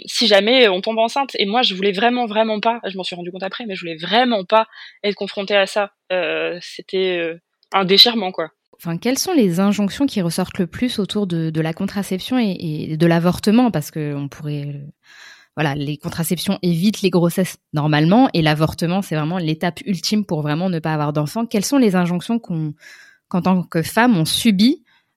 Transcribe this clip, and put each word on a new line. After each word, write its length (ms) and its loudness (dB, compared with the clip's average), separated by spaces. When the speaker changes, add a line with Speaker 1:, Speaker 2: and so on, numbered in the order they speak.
Speaker 1:
si 200 -2
jamais 400 6
on 140 0
tombe 160 -4
enceinte. 380 0
Et 100 0
moi, 160 0
je 120 0
voulais 200 -2
vraiment, 320 0
vraiment 340 0
pas, 260 -2
je 120 -8
m'en 60 -8
suis 120 -10
rendu 160 -10
compte 120 -12
après, 220 -8
mais 100 -8
je 60 -12
voulais 140 -8
vraiment 480 0
pas 240 2
être 120 -2
confrontée 400 -4
à 120 4
ça. 240 -2
Euh, 500 -2
c'était, 560 -4
euh, 220 -6
un 140 2
déchirement, 460 4
quoi. 180 -6
Speaker 2:
Enfin, 200 -6
quelles 200 -2
sont 140 -4
les 300 4
injonctions 440 2
qui 160 0
ressortent 360 -2
le 100 0
plus 320 -4
autour 280 -2
de, 220 -2
de 120 -2
la 120 -2
contraception 640 -4
et, 200 0
et 60 -4
de 80 4
l'avortement ? 640 4
Parce 180 -4
que 260 -6
on 120 -6
pourrait, 400 -8
euh, 120 -10
voilà, 200 -2
les 200 -6
contraceptions 640 -4
évitent 400 2
les 80 2
grossesses 460 0
normalement, 640 4
et 80 2
l'avortement, 600 0
c'est 140 -6
vraiment 220 -2
l'étape 480 -2
ultime 400 -2
pour 160 -2
vraiment 280 0
ne 100 -2
pas 140 -2
avoir 200 0
d'enfant. 320 -2
Quelles 180 -2
sont 140 0
les 180 4
injonctions 420 0
qu'on, 360 -4
qu'en 120 0
tant 220 2
que 180 -2
femme, 360 4
on 80 2
subit, 580 2